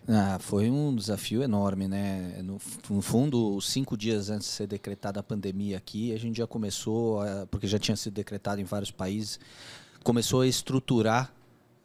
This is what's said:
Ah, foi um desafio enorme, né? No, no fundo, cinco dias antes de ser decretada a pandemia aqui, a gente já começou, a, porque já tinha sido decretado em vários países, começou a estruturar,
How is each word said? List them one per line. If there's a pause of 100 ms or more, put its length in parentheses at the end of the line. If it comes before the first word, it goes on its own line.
Ah,
foi
um
desafio
enorme,
né?
No, (300)
no
fundo,
cinco
dias
antes
de
ser
decretada
a
pandemia
aqui,
a
gente
já
começou,
a,
porque
já
tinha
sido
decretado
em
vários
países, (640)
começou
a
estruturar, (500)